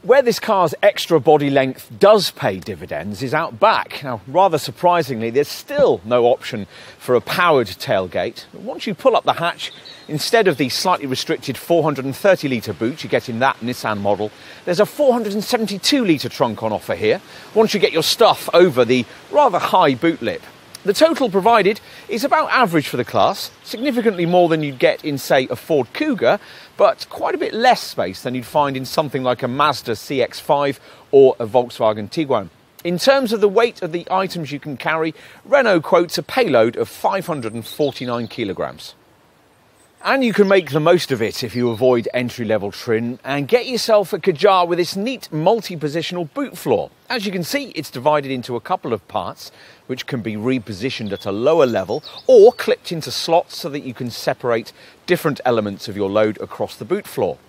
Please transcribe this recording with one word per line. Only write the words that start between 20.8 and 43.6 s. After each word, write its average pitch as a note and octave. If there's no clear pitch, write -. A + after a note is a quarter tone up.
The G3
total C#4+
provided G3+
is A3
about D4+
average F3
for -
the B2
class, A#2
significantly A3+
more F3
than D#3+
you'd C3+
get -
in, D3
say, C3+
a B2
Ford C#3+
Kuga, G3+
but -
quite -
a -
bit -
less A#3
space F#2+
than B2
you'd B2+
find C#3+
in C3
something C#3+
like B2
a B2
Mazda C3
C C3+
X -
five C#3+
or C3+
a A#2+
Volkswagen A2
Tiguan. C3
In F3
terms C4
of G#3
the G#3
weight A3+
of E3+
the F3
items F3
you C#3
can C#3+
carry, D#3+
Renault A3+
quotes F3
a E3
payload B2
of A2+
five F#3+
hundred A#2
and A#2
forty-nine B2
kilograms. E2
And B3+
you A#3
can G3
make F#3+
the D#3
most E3
of A2+
it G#2+
if A#2
you B2
avoid A#2+
entry-level A2
trim A#2+
and C#3
get A#3+